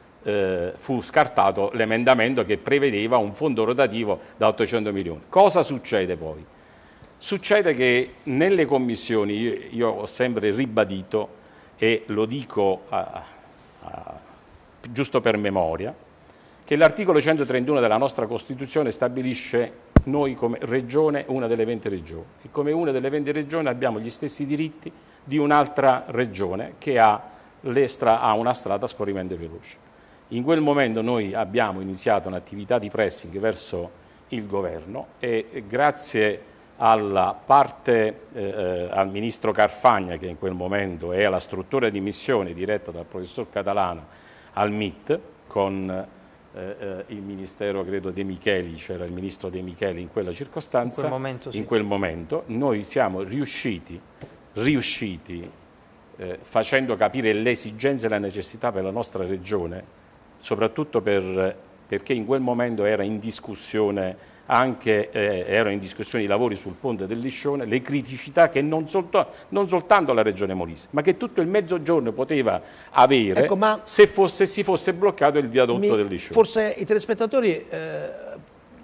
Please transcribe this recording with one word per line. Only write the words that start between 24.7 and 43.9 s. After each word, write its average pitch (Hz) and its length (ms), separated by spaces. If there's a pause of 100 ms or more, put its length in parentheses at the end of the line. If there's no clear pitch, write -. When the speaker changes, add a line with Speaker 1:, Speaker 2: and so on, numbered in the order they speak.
Speaker 1:
di 143 160
un'altra 143 680
regione 104 680
che 131 220
ha 107 200 (420)
le 135 260
stra-, 117 340
ha 117 120
una 117 200
strada 101 320
a - 20
scorrimento 95 480
veloce. 82 420 (520)
In 120 140
quel 156 180
momento 139 400
noi 110 320
abbiamo 104 480
iniziato 95 460
un'attività 98 500
di 104 120
pressing 95 500
verso 95 500 (380)
il 113 180
governo 98 640 (120)
e 117 480
grazie 113 840 (280)
alla 101 680
parte, 120 760 (120)
eh, 95 560
al 98 220
ministro 110 400
Carfagna, 101 640
che 82 80
in 85 140
quel 92 140
momento, 90 600
e 98 120
alla 92 120
struttura 107 520
di 101 100
missione 98 540
diretta 95 360
dal 85 160
professor - 460
Catalano 92 560 (460)